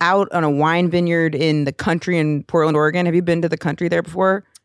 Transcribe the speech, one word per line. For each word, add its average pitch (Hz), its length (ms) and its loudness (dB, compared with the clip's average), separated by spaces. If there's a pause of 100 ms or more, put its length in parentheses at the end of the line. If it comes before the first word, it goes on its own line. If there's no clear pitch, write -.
out 190 320 2
on 170 120 0
a 151 60 2
wine 160 380 2
vineyard 165 460 0
in 151 300 0
the 139 80 -2
country 170 460 -2
in 151 260 -2
Portland, 160 320 0
Oregon. 156 300 2
Have 165 100 0
you 180 60 2
been 170 200 0
to 165 60 0
the - 100 -4
country 165 300 -4
there 170 140 0
before? 190 420 0 (200)